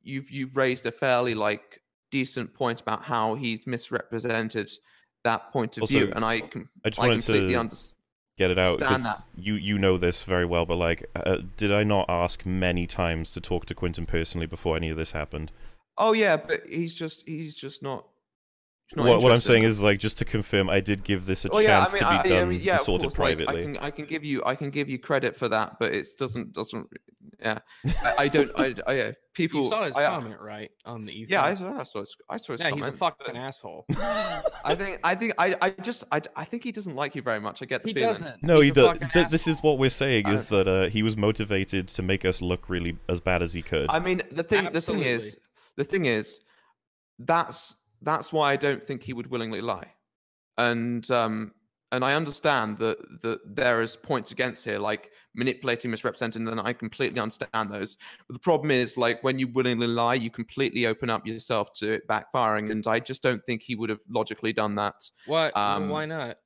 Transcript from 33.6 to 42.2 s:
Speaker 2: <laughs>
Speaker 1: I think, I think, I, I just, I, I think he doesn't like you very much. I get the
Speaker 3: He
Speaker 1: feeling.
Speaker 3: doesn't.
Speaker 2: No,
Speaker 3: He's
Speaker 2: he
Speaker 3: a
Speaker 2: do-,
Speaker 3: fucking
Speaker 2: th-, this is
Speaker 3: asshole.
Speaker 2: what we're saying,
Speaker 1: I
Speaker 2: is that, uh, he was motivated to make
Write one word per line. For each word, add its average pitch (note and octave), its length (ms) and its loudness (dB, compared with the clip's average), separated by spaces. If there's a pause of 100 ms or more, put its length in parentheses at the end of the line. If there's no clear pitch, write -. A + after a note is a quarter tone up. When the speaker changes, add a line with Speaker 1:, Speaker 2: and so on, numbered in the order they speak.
Speaker 2:
<laughs> - 60 0 (720)
Speaker 1:
I D#3 80 0
think, F#3+ 300 -6
I F#3+ 100 2
think, G#3+ 240 -2
I, F3+ 240 2
I F#3+ 80 2
just, G3 420 -8
I, D3+ 120 0 (120)
I D3 80 -8
think A#3 200 -10
he A#3+ 80 -6
doesn't F#3+ 240 -10
like C#3+ 180 -4
you C#3 80 -8
very A2+ 180 -2
much. G#2 220 -8
I B2+ 40 -8
get B2+ 180 -4
the A3 60 -4
Speaker 3:
He G#3+ 40 -4
Speaker 1:
feeling. A3 140 2
Speaker 3:
doesn't. E3+ 340 -4
Speaker 2:
No, E3 200 6
Speaker 3:
He's C#3+ 40 10
Speaker 2:
he C#3+ 60 6
Speaker 3:
a - 20 -4
Speaker 2:
do-, C3 140 10
Speaker 3:
fucking D3+ 260 2
Speaker 2:
th-, E3 160 6
this D#3+ 160 0
is D#3+ 120 2
Speaker 3:
asshole. D3+ 160 4
Speaker 2:
what C3 60 0
we're C3+ 120 4
saying, B2 340 2
Speaker 1:
I G#2 80 4
Speaker 2:
is A#2+ 140 0
that, G2 200 4
uh, F#2+ 220 4
he G#2+ 140 0
was A2 120 2
motivated G2+ 720 0
to - 120 -6
make F#2 240 0